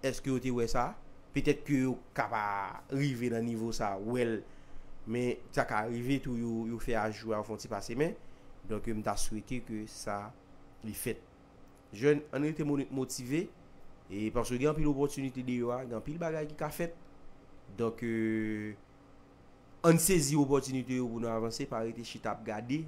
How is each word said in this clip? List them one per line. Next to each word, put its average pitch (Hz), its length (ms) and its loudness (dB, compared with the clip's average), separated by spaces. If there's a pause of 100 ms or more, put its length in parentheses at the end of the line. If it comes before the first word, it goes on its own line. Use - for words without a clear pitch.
èske 135 300 0
ou 123 80 2
te 123 100 0
wè 120 200 2
sa? 131 180 4 (440)
Petèt 139 320 4
ke 143 220 6
ou 127 100 0 (160)
ka 120 160 2
pa 107 140 0 (480)
rive 131 420 0
nan 113 140 0
nivo 113 260 -2
sa, 104 240 0
wel. 113 440 0 (680)
Men, 123 300 0 (160)
sa 131 120 4
ka 107 200 2
rive 123 360 0
tou 123 140 -2
yo, 117 320 0
yo 117 120 -4
fè 120 180 0
ajou 107 340 -2
a 107 140 0
fon 107 100 -6
ti - 140 -10
pase 113 260 -4
men. 165 160 2 (560)
Donk, 107 240 -2
m 107 120 -2
ta 104 140 0
swete 110 460 0
ke 107 240 -6
sa 104 380 -6 (580)
li 107 80 -4
fèt. - 300 -4 (720)
Jwenn, 143 280 6 (140)
an 143 100 2
rete 156 220 0
mo-, 143 260 2
motive. 131 540 -2 (640)
E 104 240 -2
paske 123 240 2
gen 147 140 4
anpil 147 180 4
opòtinite 135 560 0
de 123 160 0
yo 120 100 2
a, 123 140 -2
gen 117 100 -4
anpil 147 240 -6
bagay 160 300 -2
ki 151 80 -10
ka 151 140 -2
fèt. 170 200 -2 (840)
Donk, 113 260 0
euh, 110 720 0 (1120)
an 165 80 10
sezi 156 400 6
opòtinite 131 640 4
yo 123 100 0
pou 113 140 -2
nou 117 100 0
avanse, 113 320 -2
pa 117 160 -4
rete 113 240 -6
chita 110 300 -4
ap 110 100 -12
gade 117 420 -2